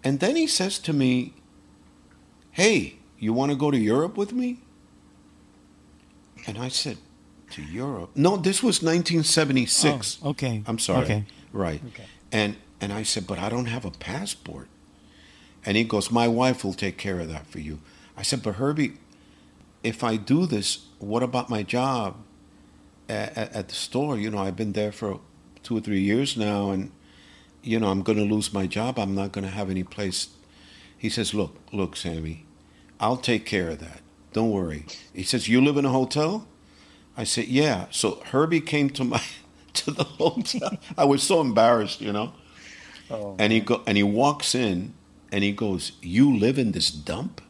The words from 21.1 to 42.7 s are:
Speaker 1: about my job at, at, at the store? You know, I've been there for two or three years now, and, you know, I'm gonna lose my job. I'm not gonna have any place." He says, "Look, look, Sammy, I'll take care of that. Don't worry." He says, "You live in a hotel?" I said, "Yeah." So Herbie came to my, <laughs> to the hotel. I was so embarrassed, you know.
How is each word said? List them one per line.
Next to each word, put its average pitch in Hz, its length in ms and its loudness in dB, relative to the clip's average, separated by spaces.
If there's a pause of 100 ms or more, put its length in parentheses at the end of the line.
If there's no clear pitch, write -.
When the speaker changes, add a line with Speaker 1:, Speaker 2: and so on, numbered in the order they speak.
Speaker 1:
about 123 260 -2
my 107 140 -2
job 120 540 -2 (920)
at, 107 300 -6
at, 107 160 -6
at 98 160 -6
the - 60 -12
store? 139 420 -2
You 107 140 -2
know, 104 80 -2
I've 98 160 -2
been 107 180 -4
there 104 180 -2
for 101 280 -6 (440)
two 113 140 -2
or - 40 0
three 101 200 0
years 117 340 2
now, 104 360 0
and, 98 200 -4 (720)
you 113 160 0
know, 107 100 2
I'm 98 120 2
gonna 107 220 2
lose 104 300 0
my 98 140 0
job. 117 320 -2
I'm 98 160 -2
not 98 160 -4
gonna 98 180 -6
have 98 200 -6
any 95 140 -2
place." 95 460 -6 (680)
He 113 120 -4
says, 113 240 -4
"Look, 101 220 -2 (160)
look, 95 240 -2
Sammy, 80 500 -8 (540)
I'll 117 180 0
take 117 280 0
care 90 240 -2
of 78 100 -8
that. 78 220 -18 (320)
Don't 113 180 2
worry." 80 340 -2 (280)
He 92 100 -8
says, - 240 -2
"You 120 140 6
live 143 160 4
in 143 80 2
a 135 40 2
hotel?" 151 580 0 (720)
I 120 60 -6
said, 110 240 -2
"Yeah." 127 440 2
So - 300 -2 (100)
Herbie 160 300 2
came 147 300 2
to 131 120 -4
my, 117 180 0 (280)
<laughs> - 240 -20
to - 180 -2
the 151 120 -2
hotel. - 760 -2 (200)
I 147 80 6
was 139 180 6
so 170 180 4
embarrassed, 117 600 4
you 107 120 -4
know. 107 200 -2 (760)